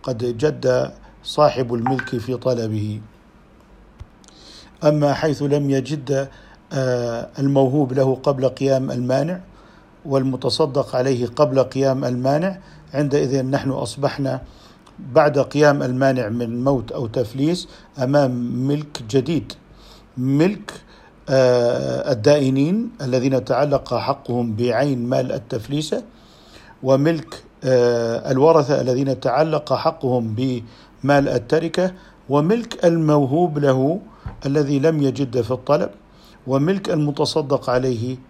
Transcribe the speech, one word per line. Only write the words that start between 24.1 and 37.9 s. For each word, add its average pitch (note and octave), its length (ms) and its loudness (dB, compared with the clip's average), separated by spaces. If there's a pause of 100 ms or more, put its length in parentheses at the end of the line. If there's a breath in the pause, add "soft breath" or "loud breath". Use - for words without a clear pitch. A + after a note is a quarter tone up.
بعين A#2+ 500 0
مال B2+ 260 -2
التفليسة، C#3+ 720 -6 (800 loud breath)
وملك، C#3 640 0 (200)
آه، A#2+ 680 2
الورثة C#3 500 4
الذين C3 400 0
تعلق D3 520 0
حقهم B2+ 640 -2
بمال C3 920 -2
التركة، D#3+ 640 0 (360 loud breath)
وملك F3+ 560 0
الموهوب D3+ 760 2
له C#3 420 2 (460 loud breath)
الذي C#3 320 2
لم D3+ 240 2
يجد C3 380 0
في A2+ 100 -2
الطلب، B2+ 400 0 (560 loud breath)
وملك D#3 440 0
المتصدق D3 800 0
عليه B2+ 460 0 (140)